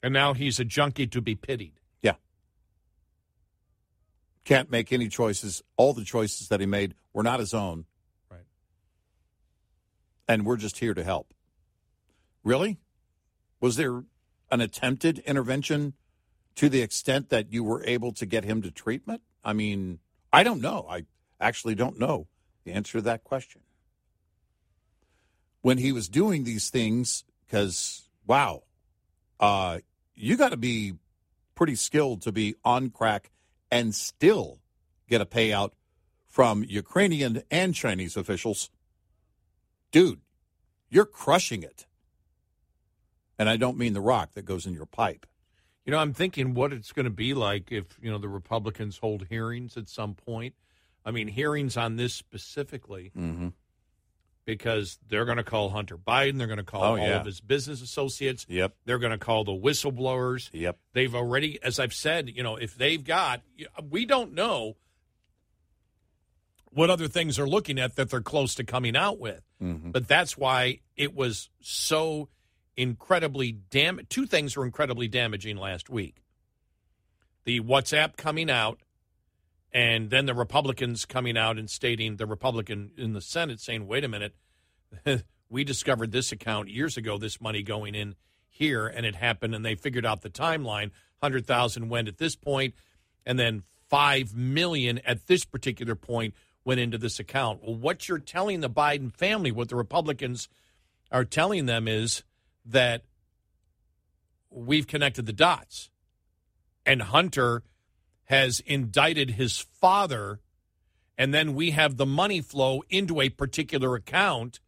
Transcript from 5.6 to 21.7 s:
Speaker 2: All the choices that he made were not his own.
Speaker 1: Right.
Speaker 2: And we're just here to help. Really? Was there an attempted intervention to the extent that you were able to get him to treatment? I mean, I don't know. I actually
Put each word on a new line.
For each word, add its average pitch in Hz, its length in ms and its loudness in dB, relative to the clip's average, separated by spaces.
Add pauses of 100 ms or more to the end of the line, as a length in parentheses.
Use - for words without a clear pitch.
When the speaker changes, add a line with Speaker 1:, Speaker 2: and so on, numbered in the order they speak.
Speaker 2:
All 131 160 8
the 113 120 -6
choices 107 420 -2
that 101 120 2
he 98 60 0
made 101 300 0 (180)
were 104 100 0
not 120 160 2
his 107 140 -4
own. 90 320 -4 (440)
Speaker 1:
Right. 87 100 -20 (1900)
Speaker 2:
And 110 180 4
we're 120 120 2
just 104 220 -8
here 113 140 0
to 87 100 -2
help. 90 300 -4 (1080)
Really? 160 360 2 (800)
Was 123 160 2
there 123 280 -2 (460)
an 120 120 2
attempted 131 580 0
intervention 139 720 -2 (600)
to 147 120 6
the 131 140 6
extent 135 480 -2
that 107 240 0
you 117 100 -2
were 110 220 -2
able 117 280 0
to 110 120 -8
get 101 180 -2
him 107 200 -2
to 87 80 -8
treatment? - 500 -8 (220)
I 104 100 -4
mean, 98 460 -4 (340)
I 156 100 8
don't 214 180 2
know. 170 280 -4
I 87 160 -8 (340)
actually 113 360 0